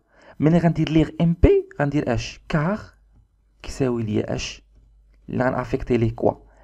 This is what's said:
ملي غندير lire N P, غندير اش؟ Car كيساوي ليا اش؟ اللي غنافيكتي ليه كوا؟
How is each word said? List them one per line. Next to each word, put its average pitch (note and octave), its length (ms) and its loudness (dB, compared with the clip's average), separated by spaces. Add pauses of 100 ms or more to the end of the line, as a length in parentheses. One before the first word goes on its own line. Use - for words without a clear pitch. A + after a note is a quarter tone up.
(400)
ملي E3 180 6
غندير D#3+ 300 2
lire D#3 220 4 (120)
N E3+ 120 4 (120)
P, - 20 6 (320)
غندير C#3+ 340 0
اش؟ - 260 -6 (120)
Car E3+ 280 0 (840)
كيساوي A#2+ 400 -4
ليا A2 320 -2
اش؟ - 280 -10 (680)
اللي B2 160 -2
غنافيكتي B2 520 -2
ليه A2+ 180 0
كوا؟ - 200 0 (300)